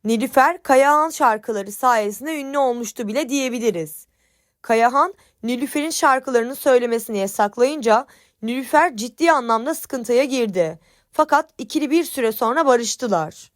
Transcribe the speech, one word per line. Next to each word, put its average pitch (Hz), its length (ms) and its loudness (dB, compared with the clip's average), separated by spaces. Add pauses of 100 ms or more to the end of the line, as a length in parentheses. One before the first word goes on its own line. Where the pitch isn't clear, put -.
Nilüfer, 262 580 0
Kayahan 294 480 4
şarkıları 214 600 -2
sayesinde 247 680 -2
ünlü 277 180 -6
olmuştu 240 500 -2
bile 247 200 -4
diyebiliriz. 233 800 -4 (560)
Kayahan, 247 520 2 (280)
Nilüfer'in 277 480 -4
şarkılarını 262 680 0
söylemesini 233 640 0
yasaklayınca 226 880 0 (360)
Nilüfer 262 540 0
ciddi 254 360 0
anlamda 240 420 0
sıkıntıya 247 500 0
girdi. 185 540 -2 (340)
Fakat 302 460 2
ikili 269 320 -4
bir 330 140 2
süre 226 280 -2
sonra 247 340 0
barıştılar. 214 880 -2